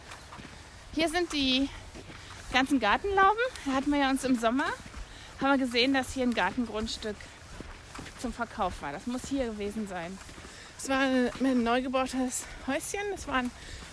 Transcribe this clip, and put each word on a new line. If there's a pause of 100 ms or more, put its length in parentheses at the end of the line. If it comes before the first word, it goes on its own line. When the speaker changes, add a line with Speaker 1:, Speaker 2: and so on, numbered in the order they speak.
(960)
Speaker 1:
Hier
sind
die (840)
ganzen
Gartenlauben. (300)
Da
hatten
wir
ja
uns
im
Sommer, (760)
haben
wir
gesehen,
dass
hier
ein
Gartengrundstück (1040)
zum
Verkauf
war.
Das
muss
hier
gewesen
sein. (600)
Speaker 2:
Es
war
ein, (140)
ein
neu
gebautes (220)
Häuschen. (140)
Es
waren (420)